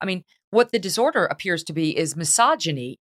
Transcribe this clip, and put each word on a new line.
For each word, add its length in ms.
I 40
mean, 180
what 220
the 60
disorder 460
appears 380
to 100
be 240
is 200
misogyny, 840